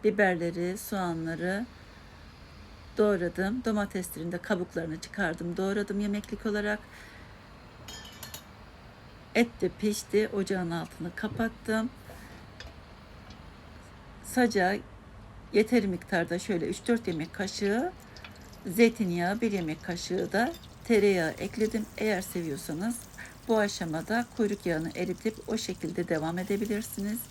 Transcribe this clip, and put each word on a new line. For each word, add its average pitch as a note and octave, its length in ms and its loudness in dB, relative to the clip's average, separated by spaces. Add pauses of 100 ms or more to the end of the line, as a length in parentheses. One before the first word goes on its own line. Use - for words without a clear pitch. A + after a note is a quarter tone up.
Biberleri, F3+ 720 4
soğanları F3 880 -2 (1300)
doğradım. G3 680 4
Domateslerin G3+ 680 -2
de F3 60 -4
kabuklarını E3+ 640 -2
çıkardım, F3 560 -2
doğradım G3 420 0
yemeklik G#3 460 -2
olarak. G#3 340 0 (2500)
Et A#3 260 4
de F#3 80 2 (100)
pişti. G#3 540 2
Ocağın F#3 380 0
altını E3 440 -6
kapattım. A3+ 760 0 (2250)
Saca G#3 500 6 (800)
yeteri G#3+ 340 6
miktarda F3 520 0
şöyle F3+ 280 0
üç - 200 -4
dört A#3 200 4
yemek D#3 260 -2
kaşığı G#3 580 0 (760)
zeytinyağı, G3 760 4
bir A3+ 100 2
yemek D#3+ 320 -2
kaşığı F3 480 -2
da B3 220 4 (300)
tereyağı G3 480 6
ekledim. G#3+ 540 0 (120)
Eğer G#3 240 2
seviyorsanız F3 800 -2 (480)
bu A3+ 100 6
aşamada G3+ 680 2 (120)
kuyruk G#3 280 2
yağını E3 300 2
eritip F#3 400 -2 (120)
o A3 100 0
şekilde F3 500 -2
devam E3 300 0
edebilirsiniz. G3+ 840 -2 (120)